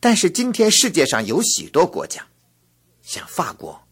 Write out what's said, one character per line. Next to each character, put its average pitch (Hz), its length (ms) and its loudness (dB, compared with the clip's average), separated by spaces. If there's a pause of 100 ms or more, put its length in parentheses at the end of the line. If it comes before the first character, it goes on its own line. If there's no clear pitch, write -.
但 233 160 4
是 190 120 2
今 240 240 -2
天 214 160 2
世 233 220 2
界 151 160 4
上 113 180 -2
有 113 160 -2
许 - 300 -4
多 160 160 4
国 - 180 -8
家， - 220 -14 (760)
像 - 240 -12
法 - 240 -6
国 - 280 -16 (120)